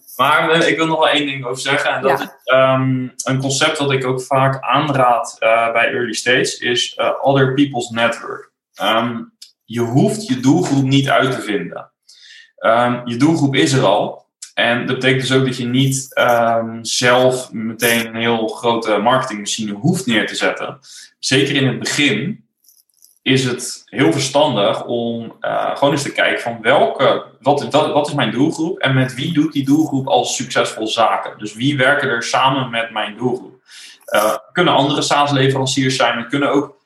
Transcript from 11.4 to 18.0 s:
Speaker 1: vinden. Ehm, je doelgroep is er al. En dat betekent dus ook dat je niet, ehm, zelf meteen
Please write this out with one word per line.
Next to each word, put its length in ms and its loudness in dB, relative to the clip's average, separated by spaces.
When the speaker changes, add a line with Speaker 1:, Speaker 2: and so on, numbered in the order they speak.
Speaker 1:
vinden. 500 -8
Ehm, 480 2
je 120 -6
doelgroep 380 2
is 180 2
er 120 2
al. 420 0
En 320 0
dat 100 -2
betekent 320 2
dus 100 0
ook 60 2
dat 120 -2
je 100 -4
niet, 480 -2
ehm, 680 2
zelf 680 0
meteen 540 -2